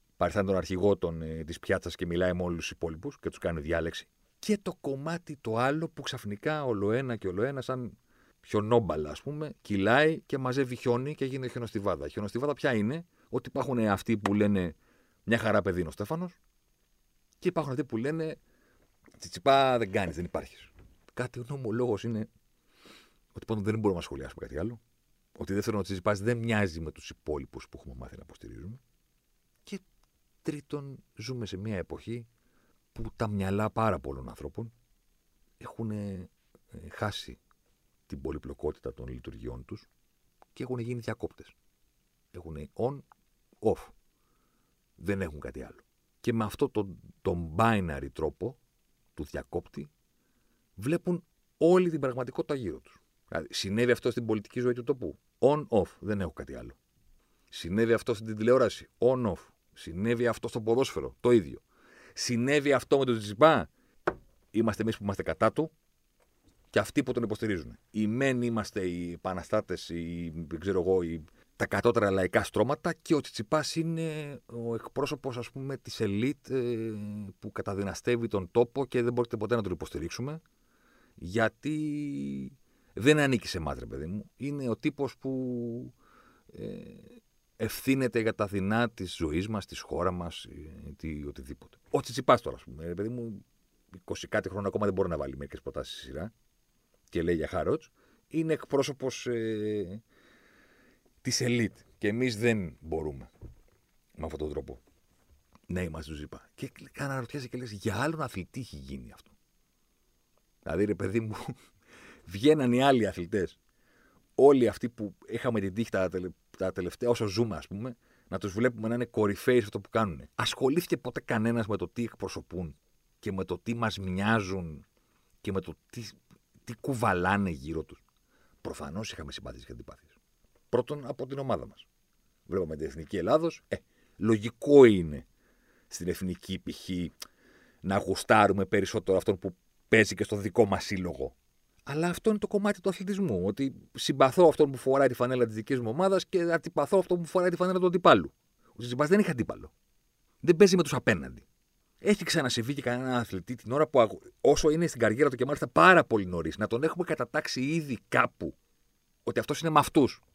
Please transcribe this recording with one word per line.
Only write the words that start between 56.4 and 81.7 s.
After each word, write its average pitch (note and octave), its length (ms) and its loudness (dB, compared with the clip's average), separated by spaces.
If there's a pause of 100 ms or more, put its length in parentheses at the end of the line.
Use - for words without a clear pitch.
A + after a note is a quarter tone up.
άλλο. A#1+ 180 -14 (760)
Συνέβη A2+ 440 0
αυτό A2+ 220 2
στην A2 220 -8
τηλεόραση. A#2 520 4 (100)
On, B2 340 2
off. - 160 -10 (240)
Συνέβη A2+ 540 -2
αυτό A#2 220 -2
στο A#2 120 -6
ποδόσφαιρο. A2 600 0
Το C3 100 4
ίδιο. F#2 300 4 (540)
Συνέβη C#3 580 2
αυτό C3+ 260 4
με C3+ 60 2
τον B2 100 4
Τσιτσιπά. A2 560 4 (800)
Είμαστε A2 320 0
εμείς A2 140 -2
που - 60 -14
είμαστε G2 200 -4
κατά A2 300 2
του D#3 180 -2 (1000)
και - 80 0
αυτοί A#2+ 240 0
που C3 100 -2
τον A#2+ 100 0
υποστηρίζουν. G2+ 560 -4 (120)
Οι G#2+ 160 0
μεν B2 360 0
είμαστε G#2+ 440 -2
οι F2 260 -4
επαναστάτες, F2+ 760 -4
οι, E2+ 440 -6 (160)
δεν - 120 -8
ξέρω F#2+ 200 0
εγώ, F#2 220 4
οι... E2 220 -4 (320)
τα - 100 -2
κατώτερα G#2 440 4
λαϊκά F#2+ 320 2
στρώματα C3 500 0
και - 220 -2
ο C#3+ 60 4
Τσιτσιπάς - 560 -4
είναι D#3+ 720 -4
ο A#2 280 -6
εκπρόσωπος, C3+ 600 -6
ας B2 140 -8
πούμε, C3+ 260 -8
της - 240 -10
ελίτ, A2 500 -2
ε, A#2+ 420 -2 (460)
που G#2+ 140 -12
καταδυναστεύει G#2 760 -2
τον F#2 220 -2
τόπο B2 360 2
και B2 160 0
δεν A#2+ 100 0
μπορείτε A#2+ 240 -2
ποτέ G#2+ 200 0
να A2 60 0
τον F#2+ 100 -4
υποστηρίξουμε, A#2+ 680 -8 (720)
γιατί A2 640 -2 (1160)